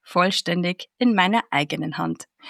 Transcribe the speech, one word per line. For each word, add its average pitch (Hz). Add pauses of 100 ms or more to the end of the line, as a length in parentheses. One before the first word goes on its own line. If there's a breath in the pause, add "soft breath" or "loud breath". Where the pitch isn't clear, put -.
vollständig 180
in 240
meiner 196
eigenen 151
Hand 165 (220 loud breath)